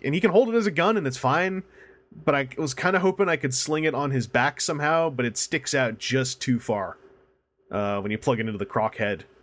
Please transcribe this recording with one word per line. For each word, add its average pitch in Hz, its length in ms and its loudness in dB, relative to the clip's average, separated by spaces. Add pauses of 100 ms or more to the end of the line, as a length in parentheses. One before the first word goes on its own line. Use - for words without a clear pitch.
and 139 120 -2
he 180 80 0
can 214 80 4
hold 226 180 6
it 226 60 -2
as 220 120 2
a 202 40 2
gun, 175 260 2
and 165 100 0
it's 131 120 -4
fine, 185 440 0 (600)
but 147 100 4
I 135 220 0
was 151 160 -2
kinda 185 280 2
hoping 190 280 2
I 165 80 2
could 151 160 -2
sling 156 320 -2
it 156 100 0
on 139 180 -2
his 123 140 -2
back 135 360 0
somehow, 160 480 0
but 123 160 -2
it 110 100 -4
sticks - 380 -4
out 120 240 0
just 131 420 -2
too 123 180 2
far, 98 380 -2 (760)
uh, 101 300 -2
when 104 100 -4
you 107 60 -2
plug 117 240 0
it 113 60 -2
into 104 120 -6
the 101 60 -4
croc 107 320 -2
head. 104 280 -2 (180)